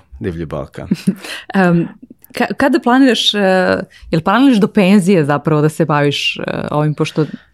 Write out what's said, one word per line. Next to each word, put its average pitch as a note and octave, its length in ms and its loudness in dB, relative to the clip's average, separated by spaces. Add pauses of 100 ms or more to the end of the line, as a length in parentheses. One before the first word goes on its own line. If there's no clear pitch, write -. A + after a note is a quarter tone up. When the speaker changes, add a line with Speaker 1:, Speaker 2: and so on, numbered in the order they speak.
(200)
Speaker 1:
Divlji E2+ 260 -8
Balkan. C#2+ 420 -12 (340)
Speaker 2:
<laughs> - 340 -12
Em, F3 320 2 (420)
ka-, G#3+ 240 -4
kada C4+ 240 0
planiraš, B3 560 2
e, G#3 40 -4 (720)
jel E3+ 100 0
planiraš A#3+ 360 2
do G3+ 120 2
penzije F#3+ 560 4
zapravo D3 360 0
da D3+ 80 2
se D#3+ 160 -2
baviš, D3 520 0
e, - 60 -10 (280)
ovim, D3+ 240 -2
pošto D#3 300 -2
to - 60 -6 (240)